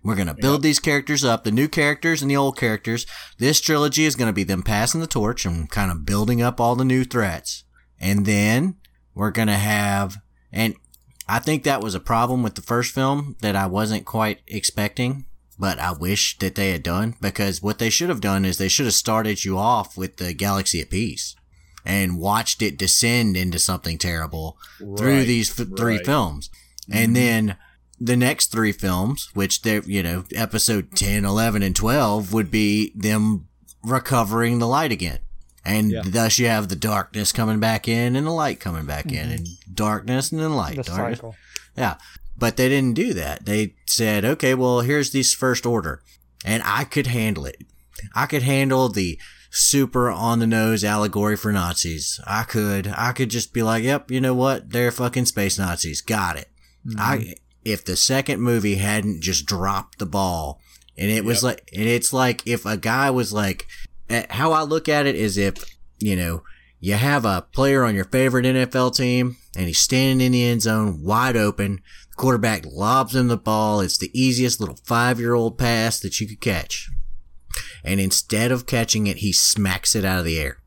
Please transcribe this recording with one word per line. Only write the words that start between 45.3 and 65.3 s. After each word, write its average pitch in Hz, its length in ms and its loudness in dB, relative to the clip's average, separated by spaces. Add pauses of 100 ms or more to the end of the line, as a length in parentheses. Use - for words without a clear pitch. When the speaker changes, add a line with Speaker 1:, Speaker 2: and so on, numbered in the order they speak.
Speaker 1:
First 127 320 0
Order." 95 360 -2 (420)
And 110 200 -2
I 107 200 0
could 135 240 -2
handle 110 380 -2
it. - 180 -12 (500)
I 139 120 0
could 135 180 0
handle 135 440 4
the 92 300 -2 (320)
super 131 580 2
on-the-nose 113 760 2
allegory 104 520 0
for 107 160 -2
Nazis. 85 760 -2
I 107 180 -2
could, 101 520 -2
I 120 160 0
could 123 160 -2
just 110 240 -6
be 117 120 0
like, 113 180 0
"Yep, 135 300 -2
you 127 80 0
know 131 140 2
what? 131 360 0
They're 120 220 0
fucking 123 340 -2
space 98 320 -2
Nazis. 85 420 -4
Got 92 360 -2
it." - 120 -14 (380)
Speaker 2:
Mm-hmm. 110 140 -8
Speaker 1:
I, 120 340 -2 (300)
if 104 200 -2
the 92 120 -4
second 131 440 0
movie 110 360 2
hadn't 101 440 0
just 92 260 -2
dropped 95 520 -4
the 101 80 -6
ball, 85 540 -4 (360)
and 101 140 -2
it 110 140 0
was 117 140 0
Speaker 2:
Yep. - 40 0
Speaker 1:
like, - 340 -4
and 107 120 0
it's 120 240 0
like 127 340 0
if 117 180 -2
a 107 120 -2
guy 131 340 0
was 120 220 0
like, 101 340 -2 (420)
eh, 117 220 -2
how 156 220 0
I 156 100 4
look 156 260 0
at 147 180 4
it 131 100 2
is 101 200 0